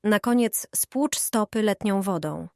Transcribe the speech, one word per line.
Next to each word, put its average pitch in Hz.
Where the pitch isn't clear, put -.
Na 208
koniec 240
spłucz -
stopy 220
letnią 196
wodą. 165